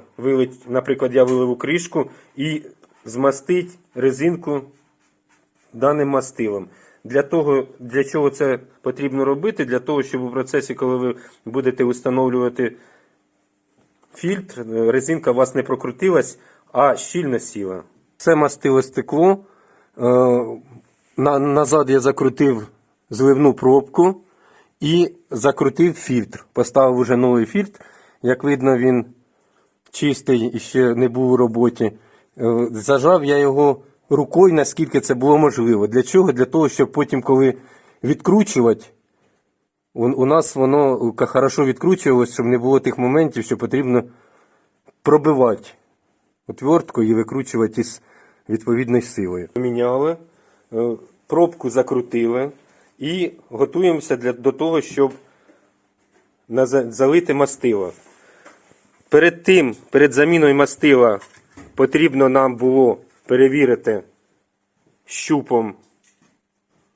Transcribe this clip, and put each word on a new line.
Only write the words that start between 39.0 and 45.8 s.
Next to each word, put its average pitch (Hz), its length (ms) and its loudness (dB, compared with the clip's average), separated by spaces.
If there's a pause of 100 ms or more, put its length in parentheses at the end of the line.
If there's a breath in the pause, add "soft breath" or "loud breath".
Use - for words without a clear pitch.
у, 117 120 -2
у 131 200 0
нас 151 300 0
воно 131 560 0
ка-, 120 140 -2
хорошо 135 400 0
відкручувалось, 131 680 0
щоб 120 120 -4
не 123 120 2
було 131 220 2
тих 131 180 -4
моментів, 131 460 0
що 113 140 -4
потрібно 123 460 -2 (1000 soft breath)
пробивати 139 680 2 (800)